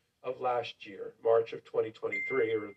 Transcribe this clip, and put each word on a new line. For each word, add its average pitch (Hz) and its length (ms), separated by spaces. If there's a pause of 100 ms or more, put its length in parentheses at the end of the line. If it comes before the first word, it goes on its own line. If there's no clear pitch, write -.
(220)
of 123 180
last 123 460
year, - 280 (100)
March 113 280
of - 120
twenty 113 260
twenty-three, 113 640
or 104 240